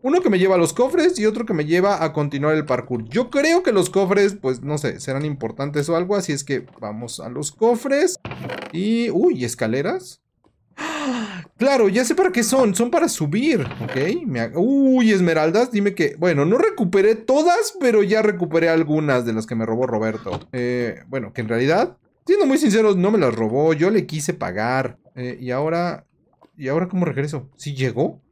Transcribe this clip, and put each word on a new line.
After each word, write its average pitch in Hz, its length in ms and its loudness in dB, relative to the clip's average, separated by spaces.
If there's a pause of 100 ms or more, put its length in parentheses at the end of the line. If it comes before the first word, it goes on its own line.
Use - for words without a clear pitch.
Uno 302 160 2
que 349 100 2
me 185 100 2
lleva 190 160 4
a - 20 4
los 170 140 2
cofres 320 480 2
y 208 60 2
otro 220 200 -2
que 214 80 -2
me 151 100 0
lleva 175 380 2
a 156 100 -2
continuar 147 440 0
el 151 80 -2
parkour. 123 400 -4
Yo 202 260 -2
creo 320 320 2
que 311 80 0
los 190 180 2
cofres, 196 460 2
pues, 131 260 -4
no 143 160 -4
sé, 139 220 -4
serán 139 260 -6
importantes 143 640 -4
o 165 60 0
algo. 180 220 0
Así 185 160 -2
es 139 100 -4
que - 240 -4 (140)
vamos 110 400 -10
a - 80 -12
los 139 240 -8
cofres. 269 640 0 (540)
Y... 220 380 -2
uy, 202 340 0
¿escaleras? 139 760 -4 (560)
<gasps> 254 680 -8 (140)
Claro, 254 320 4
ya 226 160 2
sé 294 120 0
para 370 160 2
qué 240 100 0
son. 226 320 2
Son 240 160 0
para 339 180 2
subir, 202 520 0
¿ok? 160 680 -4
Me 131 140 -4
ha-, 117 160 -4
uy, 254 560 4
esmeraldas, 180 580 2
dime 202 240 0
que... 165 240 0
Bueno, 151 260 2
no 202 140 2
recuperé 214 560 2
todas, 311 640 2
pero 233 240 4
ya 214 200 2
recuperé 170 460 0
algunas 151 560 2
de 117 80 -2
las 110 140 -4
que - 80 -8
me 113 100 -2
robó 113 220 -2
Roberto. 110 540 -4 (100)
Eh, 123 560 -4
bueno, 123 260 -8
que 123 100 -8
en 110 60 -6
realidad, 147 500 0 (280)
siendo 392 200 4
muy 269 120 2
sinceros, 214 380 4
no 185 160 2
me 220 60 2
las 123 180 2
robó. 123 360 0
Yo 156 180 2
le 214 160 0
quise - 280 -6
pagar. 113 640 -4 (160)
Eh, 123 260 -10
y 127 120 -6
ahora... 165 540 -4 (500)
¿y 139 100 -10
ahora 165 220 -2
cómo 185 160 -2
regreso? 143 500 -6
¿Sí 143 220 -12
llegó? 131 440 -2 (120)